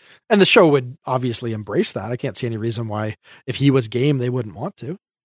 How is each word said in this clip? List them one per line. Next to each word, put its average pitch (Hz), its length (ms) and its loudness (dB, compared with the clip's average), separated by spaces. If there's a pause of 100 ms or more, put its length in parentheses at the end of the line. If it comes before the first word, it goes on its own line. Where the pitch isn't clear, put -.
(300)
And 214 100 6
the 185 60 8
show 190 220 8
would 135 280 2 (100)
obviously 123 460 -2
embrace 107 420 -4
that. 110 180 -6
I 123 40 -6
can't 127 220 -6
see - 100 -6
any 117 100 -6
reason 113 300 -4
why, 107 300 -4 (300)
if - 80 -6
he 139 160 4
was 131 160 2
game, 131 320 0
they 123 100 -4
wouldn't 117 260 -6
want 147 220 -10
to. 151 220 -10 (260)